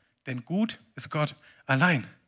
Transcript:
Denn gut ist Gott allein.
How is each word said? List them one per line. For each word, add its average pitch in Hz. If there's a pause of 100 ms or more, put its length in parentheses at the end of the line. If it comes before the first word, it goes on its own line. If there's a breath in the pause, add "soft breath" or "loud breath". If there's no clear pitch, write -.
(240)
Denn 123
gut 214 (160)
ist -
Gott 151 (320 soft breath)
allein. 139 (200)